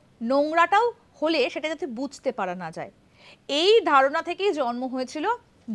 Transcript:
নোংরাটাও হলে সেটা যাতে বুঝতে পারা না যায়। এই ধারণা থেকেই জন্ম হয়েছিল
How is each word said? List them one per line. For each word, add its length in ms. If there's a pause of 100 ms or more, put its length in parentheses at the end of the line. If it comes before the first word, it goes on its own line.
(220)
নোংরাটাও 680 (300)
হলে 280
সেটা 180
যাতে 180
বুঝতে 460
পারা 220
না 160
যায়। 200 (580)
এই 320
ধারণা 420
থেকেই 300
জন্ম 340
হয়েছিল 420 (460)